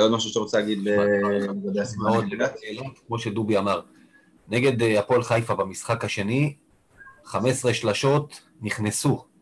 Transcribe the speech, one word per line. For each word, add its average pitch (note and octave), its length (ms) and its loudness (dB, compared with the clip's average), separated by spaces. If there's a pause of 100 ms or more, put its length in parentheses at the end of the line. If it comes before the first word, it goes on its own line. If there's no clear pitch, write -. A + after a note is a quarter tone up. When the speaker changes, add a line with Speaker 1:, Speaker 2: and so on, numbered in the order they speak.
Speaker 1:
עוד A2 100 6
משהו G#2+ 200 0
שאתה A2+ 100 0
רוצה G#2+ 180 0
להגיד G#2 200 -2
ל-, G#2 180 0
Speaker 2:
שמע, G2+ 560 2
Speaker 1:
לגבי G2+ 280 -4
הסימן - 240 -6
Speaker 2:
מאוד A2 240 2
Speaker 1:
של G2 80 -4
Speaker 2:
לגבי B2 260 -2
אילת, A2 440 -10
כמו A2+ 120 -4
שדובי G#2+ 400 0
אמר, F#2+ 220 0 (680)
נגד, B2 340 2
אה, A2 160 4
הפועל A#2+ 240 2
חיפה A#2 320 0
במשחק F#2+ 500 -4
השני, A#2+ 520 -2 (680)
חמש - 260 0
עשרה A#2+ 240 0
שלשות C#3 680 0 (200)
נכנסו G#2+ 640 -2 (180)